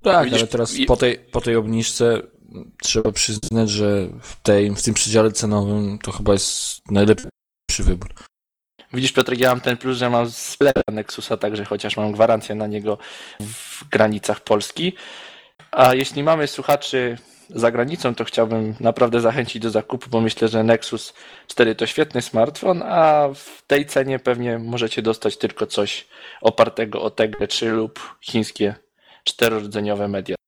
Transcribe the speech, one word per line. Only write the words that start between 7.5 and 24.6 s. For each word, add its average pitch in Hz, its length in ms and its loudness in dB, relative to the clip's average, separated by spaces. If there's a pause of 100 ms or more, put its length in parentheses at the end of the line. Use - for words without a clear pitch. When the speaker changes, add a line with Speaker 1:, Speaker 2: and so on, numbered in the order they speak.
Speaker 1:
wybór. - 340 0 (800)
Speaker 2:
Widzisz, 131 180 0
Piotrek, 127 280 2
ja 127 100 4
mam 123 120 2
ten 120 160 -2
plus, 131 200 -4
że 123 120 0
mam 117 220 0
sklep - 440 0 (160)
Nexusa, 107 460 -6
także 104 280 -4
chociaż 104 320 -6
mam 107 140 -2
gwarancję 110 440 2
na 107 120 -4
niego 104 300 -4 (420)
w - 500 -14
granicach 107 520 0
Polski. 156 520 -2 (800)
A 127 220 6
jeśli 135 300 -2
mamy 156 240 2
słuchaczy 131 680 -2 (320)
za 117 220 2
granicą, 123 440 -2
to 117 80 -4
chciałbym 110 560 0
naprawdę 117 420 2
zachęcić 117 400 0
do 113 80 -2
zakupu, 110 400 -4
bo 113 120 2
myślę, 113 260 0
że 110 160 2
Nexus 113 500 0 (340)
cztery 113 280 2
to 113 100 -2
świetny 147 360 -2
smartfon, 151 640 0
a 151 500 4
w - 340 -20
tej 143 180 2
cenie 135 340 0
pewnie 120 400 -2
możecie 117 420 -4